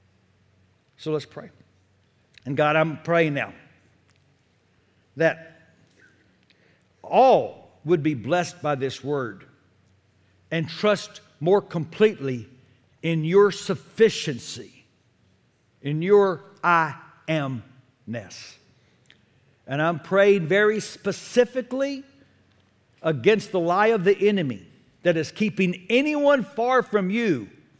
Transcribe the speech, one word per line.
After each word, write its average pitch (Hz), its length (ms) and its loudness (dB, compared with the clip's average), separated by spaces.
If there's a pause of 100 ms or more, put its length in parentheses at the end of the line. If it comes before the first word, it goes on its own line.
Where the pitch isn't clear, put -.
(960)
So - 160 -8
let's 147 140 -6
pray. - 240 -20 (920)
And 139 120 -8
God, 151 180 2
I'm 156 300 0
praying 165 300 0
now 117 200 -6 (1600)
that - 460 -2 (1400)
all 180 680 2 (140)
would 156 180 2
be 156 120 0
blessed 143 480 -4
by 147 120 -2
this 131 300 -6
word 131 420 -6 (1040)
and 165 180 -4
trust - 520 -2 (180)
more 190 240 2
completely 139 840 -2 (520)
in 165 220 -2
your 196 300 4
sufficiency, - 1300 -4 (1000)
in 151 200 -4
your 196 400 4 (220)
I 165 360 0 (280)
amness. 120 1300 -8 (1120)
And 139 140 -4
I'm 165 180 0
praying 196 480 2
very 208 320 2
specifically 254 1300 -2 (960)
against 160 500 0
the 185 100 -2
lie 175 260 0
of 220 180 0
the 196 240 2
enemy 135 380 -2 (380)
that 170 120 2
is 160 160 -6
keeping 185 560 -2
anyone 285 560 2
far 247 380 0
from 196 260 -2
you 190 400 -2 (320)